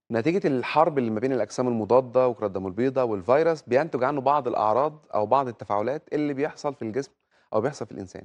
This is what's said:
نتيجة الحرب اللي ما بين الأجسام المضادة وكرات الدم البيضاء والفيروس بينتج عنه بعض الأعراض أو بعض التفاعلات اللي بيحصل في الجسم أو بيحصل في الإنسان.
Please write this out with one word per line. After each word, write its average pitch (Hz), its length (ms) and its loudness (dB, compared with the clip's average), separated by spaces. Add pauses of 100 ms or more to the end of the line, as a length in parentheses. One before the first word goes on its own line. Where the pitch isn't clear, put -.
(120)
نتيجة 160 340 0
الحرب 147 520 2
اللي 117 120 0
ما 107 100 -2
بين 135 120 0
الأجسام 127 360 -2
المضادة 120 600 2
وكرات 107 220 -2
الدم 95 160 -6
البيضاء 127 400 0
والفيروس 135 560 2
بينتج 131 420 0
عنه 143 160 -2
بعض 135 280 2
الأعراض 127 680 0
أو 107 120 0
بعض 131 220 2
التفاعلات 113 540 -4 (100)
اللي 147 220 -2
بيحصل 143 400 -4
في - 80 -12
الجسم 113 300 -6 (400)
أو 107 80 2
بيحصل 127 260 -4
في - 60 -18
الإنسان. - 320 -12